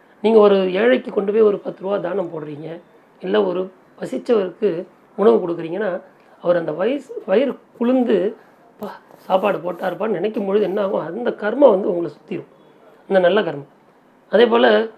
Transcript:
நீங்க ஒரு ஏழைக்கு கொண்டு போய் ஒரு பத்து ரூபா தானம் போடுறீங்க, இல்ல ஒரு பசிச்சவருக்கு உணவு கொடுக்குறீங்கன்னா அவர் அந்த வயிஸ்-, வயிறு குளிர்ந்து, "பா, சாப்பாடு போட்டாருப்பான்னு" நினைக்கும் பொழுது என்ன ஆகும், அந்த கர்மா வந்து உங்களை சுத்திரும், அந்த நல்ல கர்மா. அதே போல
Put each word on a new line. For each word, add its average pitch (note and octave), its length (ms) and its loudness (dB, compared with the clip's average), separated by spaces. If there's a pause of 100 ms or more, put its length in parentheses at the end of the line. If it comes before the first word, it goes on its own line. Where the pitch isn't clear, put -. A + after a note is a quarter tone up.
(220)
நீங்க A3 160 6
ஒரு G3 340 4
ஏழைக்கு A3+ 400 0
கொண்டு G3+ 200 -2
போய் A3 80 2
ஒரு G#3 180 4
பத்து - 240 -12
ரூபா G3 140 -4
தானம் F3 380 -4
போடுறீங்க, D#3 460 -12 (400)
இல்ல G3+ 240 0
ஒரு F#3 260 -4 (300)
பசிச்சவருக்கு F#3+ 840 -2 (320)
உணவு A3 200 6
கொடுக்குறீங்கன்னா F3 640 -4 (420)
அவர் F3 140 2
அந்த E3 160 -4
வயிஸ்-, A3+ 380 -4 (160)
வயிறு A#3 300 0 (220)
குளிர்ந்து, A#3 580 0 (420)
"பா, G3+ 120 -12 (260)
சாப்பாடு F#3+ 420 -2
போட்டாருப்பான்னு" F3+ 500 -6
நினைக்கும் G#3 380 -4
பொழுது G3+ 180 0
என்ன F#3+ 180 -2
ஆகும், F#3+ 240 -4
அந்த G#3+ 280 -6
கர்மா B3 340 4
வந்து G#3 200 2
உங்களை F3 220 -2
சுத்திரும், - 360 -14 (600)
அந்த F3+ 120 2
நல்ல F3+ 200 4
கர்மா. C#3+ 260 -6 (640)
அதே A3 160 6
போல A3+ 500 4